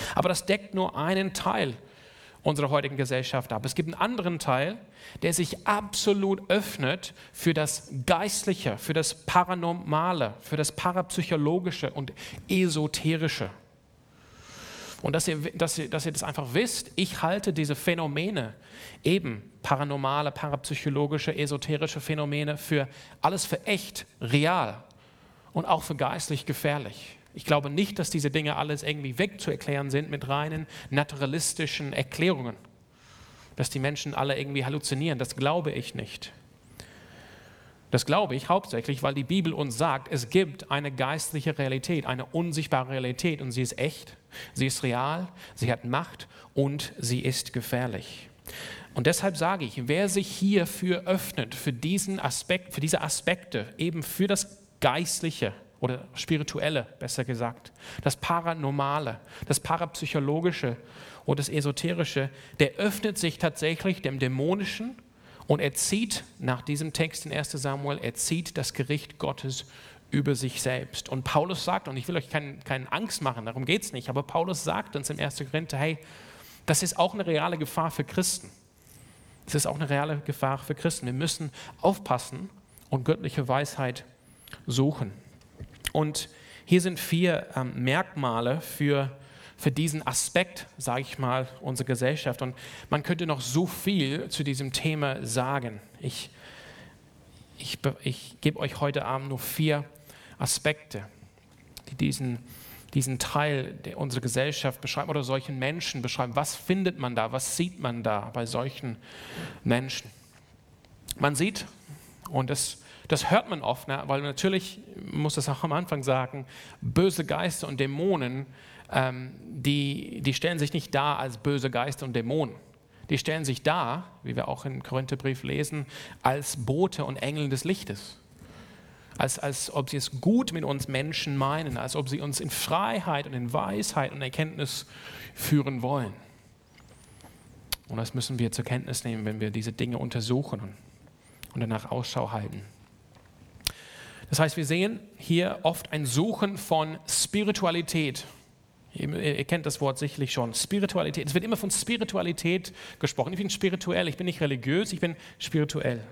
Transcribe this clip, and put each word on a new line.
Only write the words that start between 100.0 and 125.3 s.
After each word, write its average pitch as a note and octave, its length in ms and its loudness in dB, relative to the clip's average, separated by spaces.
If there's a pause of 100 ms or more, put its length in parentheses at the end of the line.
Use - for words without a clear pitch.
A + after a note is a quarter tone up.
Aspekte, - 680 0 (840)
die - 40 -12
diesen, C3 440 0 (540)
diesen C3 260 2
Teil C#3+ 540 0
der, - 260 -10
unserer C3 220 -2
Gesellschaft B2+ 640 0
beschreiben - 260 -2
oder D3+ 160 0
solchen C3+ 340 -2
Menschen C#3 440 -2
beschreiben. A#2+ 340 -2
Was D3 180 2
findet F#3 440 2
man B2 180 -2
da? A2+ 160 2
Was - 240 -2
sieht F3 240 -2
man A#2 220 -2
da G#2+ 320 0
bei A#2+ 100 -2
solchen A#2+ 540 -4 (640)
Menschen? B2+ 460 0 (1080)
Man C#3+ 160 4
sieht, E3+ 300 0 (640)
und C3 220 0
das, - 320 -4 (260)
das - 220 2
hört A3 180 6
man F3 140 -4
oft, A#2+ 260 -2
ne? C3+ 180 -2
Weil C#3 140 2
natürlich, F#3 600 0 (300)
muss D3 240 0
das D3 140 0
auch C#3 160 -2
am D#3 80 0
Anfang D#3 300 0
sagen, C3 440 0 (340)
böse D#3+ 440 4
Geister D#3+ 420 -2
und C#3 140 -2
Dämonen, C#3 640 2 (460)
ähm, B2+ 400 0 (100)
die, C#3 800 0
die C3+ 140 2
stellen E3 240 0
sich D3 140 2
nicht - 220 -2
dar C#3+ 240 2
als B2+ 200 -4
böse C3+ 320 2
Geister C3 360 -2
und B2 80 -2
Dämonen. A#2+ 400 0 (560)
Die D3 80 4
stellen D#3 260 0
sich C3+ 180 0
dar, D3+ 420 2 (180)
wie B2 140 -4
wir B2+ 100 0
auch - 200 -4
im C3 160 -6
Korintherbrief C3 600 -2